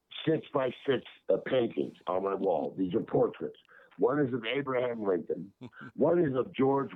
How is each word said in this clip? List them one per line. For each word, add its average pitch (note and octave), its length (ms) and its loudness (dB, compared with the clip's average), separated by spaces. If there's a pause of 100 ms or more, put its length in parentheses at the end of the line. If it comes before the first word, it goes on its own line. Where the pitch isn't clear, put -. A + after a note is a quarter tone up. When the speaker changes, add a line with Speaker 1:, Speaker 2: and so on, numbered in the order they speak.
(280)
Speaker 1:
six D#3+ 260 2
by C3 160 0 (160)
six, B2+ 200 0 (280)
uh, G2 40 2
paintings - 580 0 (120)
on F#2 180 -2
my G2 100 -2
wall. F2+ 420 0
These F#2 160 -2
are A2 60 2
portraits. - 560 -2 (420)
One B2+ 220 2
is B2+ 140 2
of A#2 120 -4
Abraham B2+ 600 -2
Lincoln, F2+ 460 -2 (100)
Speaker 2:
<laughs> B2 80 -12 (260)
Speaker 1:
one E3 220 4
is D3+ 180 2
of B2 200 -2
George C3+ 400 2